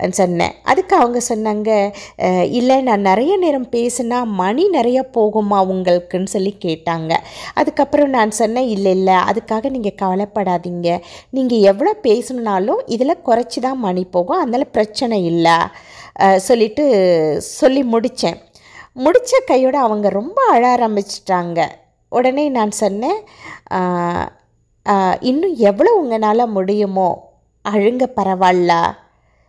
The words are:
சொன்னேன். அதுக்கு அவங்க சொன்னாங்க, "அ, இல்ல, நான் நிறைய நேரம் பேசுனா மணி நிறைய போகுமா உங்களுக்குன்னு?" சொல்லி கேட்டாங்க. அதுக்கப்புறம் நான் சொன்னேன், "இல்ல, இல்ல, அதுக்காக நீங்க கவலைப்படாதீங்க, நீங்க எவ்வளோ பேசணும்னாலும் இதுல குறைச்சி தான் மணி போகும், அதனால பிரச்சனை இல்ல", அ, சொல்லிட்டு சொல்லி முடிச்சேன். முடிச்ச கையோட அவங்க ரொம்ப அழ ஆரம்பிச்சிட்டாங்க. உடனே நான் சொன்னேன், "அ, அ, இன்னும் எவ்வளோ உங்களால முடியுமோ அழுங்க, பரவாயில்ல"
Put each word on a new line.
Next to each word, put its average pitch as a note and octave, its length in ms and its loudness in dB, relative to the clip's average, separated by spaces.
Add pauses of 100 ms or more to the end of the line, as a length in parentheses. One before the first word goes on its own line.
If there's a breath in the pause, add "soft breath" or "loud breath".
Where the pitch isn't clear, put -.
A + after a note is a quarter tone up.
(100)
சொன்னேன். F3+ 420 0 (100)
அதுக்கு F#4 340 2
அவங்க A#3+ 320 2
சொன்னாங்க, G#3+ 640 0 (280 loud breath)
"அ, F3+ 240 2
இல்ல, B3+ 340 2
நான் A#3 200 0
நிறைய A3 360 2
நேரம் C#4+ 340 0
பேசுனா A#3+ 540 -2
மணி G#3+ 440 0
நிறைய C4 460 0
போகுமா G#3+ 360 0
உங்களுக்குன்னு?" F#3 720 0
சொல்லி G3 400 -4
கேட்டாங்க. E3 520 -4 (380 loud breath)
அதுக்கப்புறம் D4 540 0
நான் A3+ 220 0
சொன்னேன், A#3 380 -2
"இல்ல, G3 220 0
இல்ல, F#3+ 360 4
அதுக்காக A3 440 -4
நீங்க A3+ 220 -6 (100)
கவலைப்படாதீங்க, F3+ 1000 -2 (300 loud breath)
நீங்க B3+ 260 -2
எவ்வளோ G#3+ 460 4
பேசணும்னாலும் A#3 840 0
இதுல C4+ 360 -2
குறைச்சி A#3+ 380 -2
தான் C4 180 -4
மணி F#3 260 -2
போகும், F#3 360 -2
அதனால C4 240 -2
பிரச்சனை G#3+ 600 -2
இல்ல", E3+ 460 2 (500 loud breath)
அ, F#3+ 180 4
சொல்லிட்டு G3 1000 2
சொல்லி C4+ 440 0
முடிச்சேன். A3+ 580 -2 (560 loud breath)
முடிச்ச B4 500 2
கையோட C4 320 2
அவங்க G#3+ 300 0
ரொம்ப B3+ 340 -2
அழ B3 340 4
ஆரம்பிச்சிட்டாங்க. F#3 920 -2 (400)
உடனே B3+ 400 0
நான் A3+ 220 -2
சொன்னேன், A3 500 -4 (520 loud breath)
"அ, F3 640 -2 (540)
அ, F#3+ 320 2
இன்னும் D#4 360 -2
எவ்வளோ C4+ 480 4
உங்களால A3+ 420 0
முடியுமோ G3 840 -2 (380)
அழுங்க, A3 380 0 (100)
பரவாயில்ல" F#3 760 2 (560)